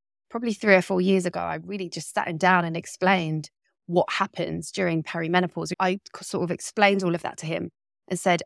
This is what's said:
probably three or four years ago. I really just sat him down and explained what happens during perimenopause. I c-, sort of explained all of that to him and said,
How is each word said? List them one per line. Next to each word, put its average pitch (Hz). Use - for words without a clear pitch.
probably 233
three 202
or 180
four 185
years 185
ago. 175
I 170
really 180
just -
sat -
him 165
down 180
and 165
explained 170
what 175
happens 170
during 170
perimenopause. 165
I 190
c-, -
sort -
of 165
explained 196
all 170
of 170
that -
to 156
him 165
and 180
said, 175